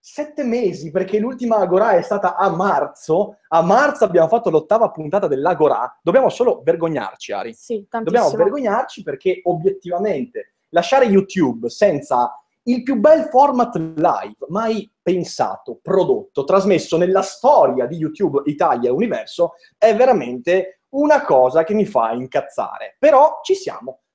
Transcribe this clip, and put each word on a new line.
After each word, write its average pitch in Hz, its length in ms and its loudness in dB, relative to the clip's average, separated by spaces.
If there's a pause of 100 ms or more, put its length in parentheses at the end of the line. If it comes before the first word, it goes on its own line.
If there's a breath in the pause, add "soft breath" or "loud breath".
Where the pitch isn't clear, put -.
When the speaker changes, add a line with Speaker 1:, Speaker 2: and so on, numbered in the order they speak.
Speaker 1:
sette - 420 -10
mesi, 190 480 -2
perché 180 300 -2
l'ultima 240 380 -2
Agora 196 340 2
è 175 100 4
stata 196 320 -2
a 190 160 0
marzo. 165 840 -2 (100)
A 165 160 2
marzo 262 400 2
abbiamo 175 240 4
fatto 214 240 0
l'ottava 190 400 2
puntata 165 380 -4
dell'Agora. 139 760 0
Dobbiamo 214 280 2
solo - 340 -2
vergognarci, 160 680 -4
Ari. 104 240 -8
Speaker 2:
Sì, 208 340 -10
Speaker 1:
Dobbiamo 226 220 -6
Speaker 2:
tantissimo. 220 320 0
Speaker 1:
vergognarci 240 640 -2
perché 160 400 -4
obiettivamente 175 1080 -4 (160)
lasciare 202 340 2
YouTube 175 640 0
senza 135 680 0 (280)
il 240 180 -2
più 269 140 -2
bel 302 340 4
format 254 460 2
live 156 580 -2 (140)
mai 220 420 -4 (100)
pensato, 143 800 -4
prodotto, - 600 -2
trasmesso 180 540 2
nella 185 260 2
storia 139 640 2
di 165 120 -10
YouTube 151 480 -2
Italia 143 420 0
e 123 40 0
Universo 165 600 -4 (260 soft breath)
è 214 160 4
veramente 185 840 0 (140)
una 294 300 2
cosa 135 400 4
che 202 100 -2
mi 214 120 2
fa 113 260 0
incazzare. 123 880 -8
Però 294 420 4
ci 392 140 -2
siamo 131 460 -12 (120)